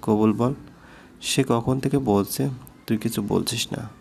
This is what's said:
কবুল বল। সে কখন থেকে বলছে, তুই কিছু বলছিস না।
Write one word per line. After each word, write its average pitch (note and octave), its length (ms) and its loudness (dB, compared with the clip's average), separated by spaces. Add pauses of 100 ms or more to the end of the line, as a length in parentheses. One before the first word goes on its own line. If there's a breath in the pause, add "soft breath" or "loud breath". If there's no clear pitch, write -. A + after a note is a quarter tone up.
কবুল A2 300 4
বল। A#2+ 220 0 (640 loud breath)
সে - 280 0
কখন B2 320 0
থেকে C#3 180 0
বলছে, G#2+ 500 2 (380)
তুই A2 120 0
কিছু A2+ 240 -4
বলছিস - 500 -2
না। - 160 -8 (120)